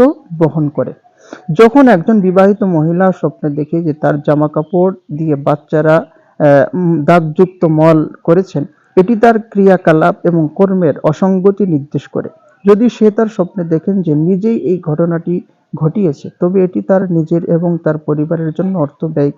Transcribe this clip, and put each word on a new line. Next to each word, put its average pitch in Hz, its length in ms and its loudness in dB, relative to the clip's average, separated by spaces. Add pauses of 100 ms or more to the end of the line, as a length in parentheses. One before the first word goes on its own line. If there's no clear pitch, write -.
(400)
বহন 156 260 0 (120)
করে। 160 140 -4 (680)
যখন 233 240 6 (120)
একজন 180 200 0 (120)
বিবাহিত 190 340 2 (140)
মহিলা 170 300 0 (140)
স্বপ্নে 156 300 -4 (100)
দেখে 151 180 -4 (100)
যে 147 140 -2
তার 151 140 0 (120)
জামা 151 280 0
কাপড় 175 380 0 (240)
দিয়ে 156 180 -2 (120)
বাচ্চারা, 156 520 0
আহ, - 640 0 (120)
উম, 175 160 0 (140)
দাগযুক্ত 170 540 0 (180)
মল 160 180 4 (300)
করেছেন, 170 360 0 (340)
এটি 185 160 2 (100)
তার 233 120 4 (160)
ক্রিয়াকলাপ 180 640 2 (140)
এবং 170 140 0 (140)
কর্মের 190 380 0 (140)
অসঙ্গতি 190 540 0 (100)
নির্দেশ 143 300 -4 (120)
করে। - 140 -6 (360)
যদি 202 200 4 (100)
সে 214 120 2 (100)
তার 220 180 0
স্বপ্নে 175 280 -4 (100)
দেখেন 175 220 -2 (100)
যে 160 80 0 (140)
নিজেই 202 300 0 (140)
এই 185 60 -2 (120)
ঘটনাটি 170 440 -2 (400)
ঘটিয়েছে, 156 540 -2 (140)
তবে 180 240 0
এটি 185 140 -4 (100)
তার 190 120 2 (140)
নিজের 165 260 -2 (140)
এবং 175 160 -2 (140)
তার 156 120 -2 (100)
পরিবারের 156 500 -4
জন্য 190 160 -4 (120)
অর্থ - 140 -12 (160)
ব্যয় 143 220 -2